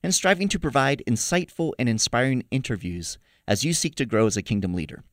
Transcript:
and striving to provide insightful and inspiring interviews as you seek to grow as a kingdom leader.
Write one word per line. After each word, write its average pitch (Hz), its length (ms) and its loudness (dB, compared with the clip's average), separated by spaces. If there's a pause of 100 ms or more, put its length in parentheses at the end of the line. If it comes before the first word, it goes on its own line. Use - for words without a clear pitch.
and 190 120 0
striving 202 360 2
to 190 100 -2
provide 139 480 2
insightful 160 680 0
and 123 100 2
inspiring 120 600 0
interviews 90 720 -4 (280)
as 104 160 2
you 165 100 2
seek 160 220 -2
to 135 100 -2
grow 110 200 4
as 104 100 0
a 101 60 -2
kingdom 98 320 -2
leader. 82 400 -6